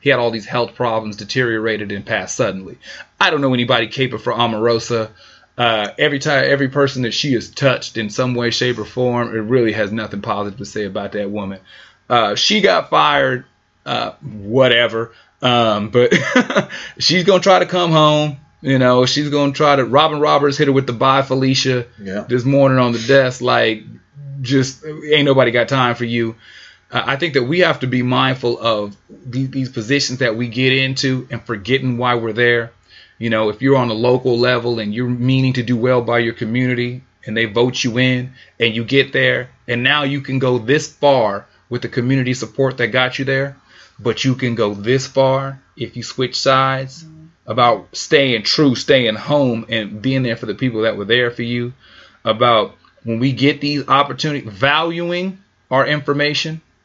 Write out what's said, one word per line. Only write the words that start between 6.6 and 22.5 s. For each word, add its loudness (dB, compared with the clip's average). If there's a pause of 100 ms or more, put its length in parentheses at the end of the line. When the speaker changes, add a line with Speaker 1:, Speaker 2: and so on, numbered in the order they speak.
Speaker 1:
person 0
that -2
she -2
has -2
touched -2
in -4
some -2
way, -2
shape, -2
or -6
form, -2
it -4
really 2
has -2
nothing -6
positive -6
to -12
say -6
about -8
that -6
woman. -8 (500)
Uh, 2
she 0
got 2
fired, 0 (400)
uh, -4 (100)
whatever. 2 (280)
Um, 2
but 4
<laughs> 0
she's 2
gonna 4
try 6
to 0
come 0
home. 4 (260)
You 2
know, 4
she's 0
gonna 0
try 4
to, 2
Robin 2
Roberts 2
hit 2
her 4
with 2
the -4
"Bye, 2
Felicia," 0 (160)
Speaker 2:
Yeah. -8
Speaker 1:
this 0
morning 4